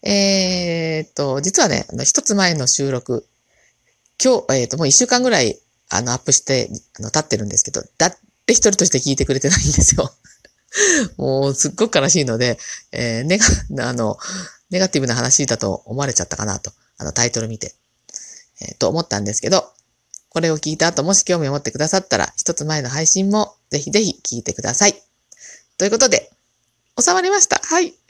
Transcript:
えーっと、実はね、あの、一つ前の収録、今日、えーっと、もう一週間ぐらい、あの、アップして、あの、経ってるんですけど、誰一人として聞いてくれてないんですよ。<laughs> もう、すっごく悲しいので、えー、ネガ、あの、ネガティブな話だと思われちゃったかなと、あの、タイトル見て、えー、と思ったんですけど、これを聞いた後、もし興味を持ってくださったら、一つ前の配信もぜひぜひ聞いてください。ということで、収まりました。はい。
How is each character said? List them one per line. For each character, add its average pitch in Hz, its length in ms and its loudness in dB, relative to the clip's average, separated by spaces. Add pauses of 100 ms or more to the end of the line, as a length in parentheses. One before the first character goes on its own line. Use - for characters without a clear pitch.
え 180 1040 0
ー - 40 -20
っ - 20 -20
と、 139 280 -2
実 190 220 0
は 220 60 4
ね、 - 220 -2
あ - 60 -10
の、 127 80 -6
一 - 180 0
つ - 120 -2
前 185 200 2
の 139 120 -2
収 139 240 0
録、 123 360 -4 (960)
今 254 160 4 (100)
日、 131 60 0
え 127 100 2
ー - 0 -
っ 113 40 -6
と、 135 100 -6
も 165 60 0
う 139 40 2
一 135 40 6
週 247 140 6
間 247 160 2
ぐ 254 80 2
ら 180 120 4
い、 110 180 0 (300)
あ 101 120 -2
の、 123 100 -2
ア 123 40 0
ッ - 40 -4
プ - 120 0
し - 80 4
て、 131 300 -2 (280)
あ - 40 -10
の、 113 80 -8
経 156 100 0
っ - 80 -6
て - 80 0
る 110 80 -4
ん 101 40 -6
で 98 100 -2
す - 60 2
け - 60 -8
ど、 - 120 -6 (160)
誰 180 180 2 (300)
一 233 140 4
人 208 120 4
と 185 120 2
し - 60 2
て 135 80 0
聞 139 140 -2
い 131 40 0
て 135 80 0
く 135 100 -2
れ 135 60 -2
て 139 80 -2
な 170 80 2
い - 40 2
ん 143 120 0
で - 100 4
す - 140 6
よ。 - 140 -2 (500)
<laughs> 349 560 0
も 135 320 0
う、 139 60 -2
す 151 140 0
っ - 60 -6
ご 226 140 0
く 190 100 2
悲 139 100 2
し 175 140 4
い - 20 0
の 113 140 -2
で、 123 200 0 (340)
え 117 280 -4
ー、 127 40 -6
ネ 180 140 2
ガ、 135 500 0
あ 127 40 -4
の、 117 260 -2 (520)
ネ 180 80 -2
ガ 190 100 2
テ 151 100 0
ィ - 20 2
ブ 135 60 -2
な 120 80 0
話 123 320 2
だ 117 120 -2
と 98 260 -4
思 120 140 -8
わ 139 80 -2
れ 127 80 -4
ち - 60 2
ゃ 87 40 -6
っ - 40 -16
た - 80 -8
か 104 80 -6
な 104 140 -4
と、 - 140 -14 (240)
あ - 80 -14
の、 76 80 -6
タ 120 140 0
イ 120 60 -4
ト 117 80 -4
ル 113 80 -6
見 110 100 -10
て、 - 160 -14 (840)
え - 140 -14
ー、 - 40 -20
と - 100 0
思 151 120 -2
っ - 80 -6
た 104 120 -2
ん 104 40 -6
で 101 100 -4
す - 60 -2
け 110 100 -4
ど、 - 220 0 (560)
こ - 120 -4
れ 165 100 0
を 156 80 -2
聞 156 140 -6
い 156 60 -8
た 165 80 2
後、 170 160 0
も 180 120 0
し - 100 4
興 180 140 0
味 147 100 0
を 135 40 -2
持 143 40 -2
っ 143 60 -6
て 117 80 -4
く - 80 -12
だ 151 100 0
さ 190 100 2
っ 190 100 -4
た 110 100 0
ら、 - 180 -2
一 - 180 -4
つ 147 100 -6
前 151 180 -2
の 123 60 -6
配 151 180 -2
信 196 240 2
も 208 260 0 (140)
ぜ 143 80 -2
ひ 143 120 -6
ぜ 208 140 2
ひ - 200 -4
聞 117 140 -6
い 113 40 -8
て - 100 -8
く - 100 -10
だ - 120 -4
さ 202 140 2
い。 - 140 -4 (760)
と 180 60 0
い 202 40 2
う - 20 0
こ 226 80 0
と 254 100 4
で、 - 220 0 (720)
収 349 140 4
ま 370 80 0
り 359 80 0
ま 403 100 2
し - 80 2
た。 - 160 0
は 339 160 2
い。 - 140 -2 (160)